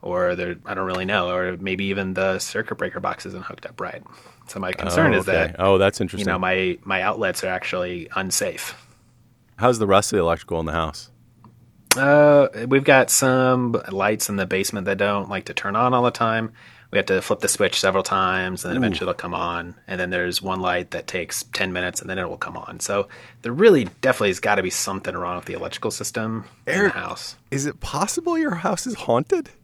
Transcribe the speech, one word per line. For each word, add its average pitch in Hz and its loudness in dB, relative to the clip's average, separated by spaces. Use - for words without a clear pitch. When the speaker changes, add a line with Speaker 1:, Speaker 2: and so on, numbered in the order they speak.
Speaker 1:
or 90 0
they're, 87 -4
I 101 -6
don't 95 -2
really 92 -2
know, 92 0
or 90 -2
maybe 95 -4
even 98 -2
the 95 0
circuit - -6
breaker 92 -6
box 95 -6
isn't 95 -12
hooked - -14
up - -16
right. - -10
So 104 -10
my 92 -4
concern 107 2
Speaker 2:
Oh, 98 4
Speaker 1:
is 92 -4
that, 92 2
Speaker 2:
okay. - -14
Oh, 95 6
that's 98 4
Speaker 1:
you - 0
Speaker 2:
interesting. 95 -2
Speaker 1:
know, 92 0
my, 92 0
my 92 -2
outlets 95 0
are - 0
actually 90 -4
unsafe. 92 -4
Speaker 2:
How's 120 4
the 110 0
rest 98 4
of 110 2
the 90 4
electrical 82 0
in 80 -4
the 78 -4
house? 78 -4
Speaker 1:
Uh, 143 6
we've 135 4
got 135 6
some 127 2
lights 101 0
in 104 -4
the 98 -2
basement 95 -2
that 98 -2
don't 101 0
like 95 -6
to - -12
turn 98 -4
on 123 2
all 123 4
the 123 4
time. 113 -2
We - 0
have 95 2
to 95 2
flip - -2
the - -2
switch - 2
several 95 2
times, 92 0
and 90 -4
then - -2
Speaker 2:
Ooh. 87 2
Speaker 1:
eventually 92 -2
they'll 90 0
come 87 -6
on. 87 -6
And 95 -6
then 90 -2
there's 90 -2
one 95 -4
light 90 -2
that 85 -6
takes - -6
ten 92 -2
minutes, 90 -4
and - -12
then 95 -4
it 90 -4
will - -8
come - -8
on. - -14
So 101 -2
there 117 -4
really 165 8
definitely 123 4
has 90 -2
gotta 101 2
be 92 -2
something 95 -6
wrong 87 -4
with 87 -10
the - -10
electrical - -6
system 113 -6
in 147 -4
the 180 0
Speaker 2:
Eric, 196 4
Speaker 1:
house. - -10
Speaker 2:
is 139 -2
it - -8
possible 320 -2
your 294 0
house 175 -2
is 240 -6
haunted? 151 2